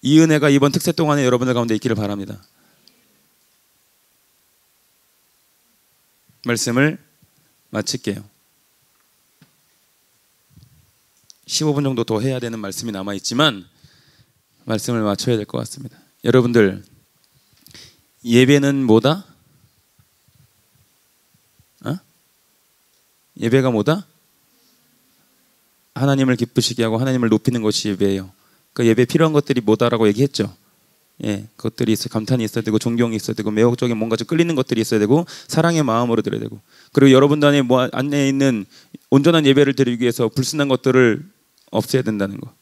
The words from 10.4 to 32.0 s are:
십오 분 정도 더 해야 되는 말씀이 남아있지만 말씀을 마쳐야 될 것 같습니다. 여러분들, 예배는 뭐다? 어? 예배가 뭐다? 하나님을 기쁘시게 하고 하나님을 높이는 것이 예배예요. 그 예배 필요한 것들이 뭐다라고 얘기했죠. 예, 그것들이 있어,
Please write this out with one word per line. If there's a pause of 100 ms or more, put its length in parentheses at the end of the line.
십오
분
정도
더
해야
되는
말씀이
남아있지만 (1000)
말씀을
마쳐야
될
것
같습니다. (260)
여러분들, (1400)
예배는
뭐다? (2500)
어? (1400)
예배가
뭐다? (1900)
하나님을
기쁘시게
하고
하나님을
높이는
것이
예배예요. (460)
그
예배
필요한
것들이
뭐다라고
얘기했죠. (680)
예,
그것들이
있어,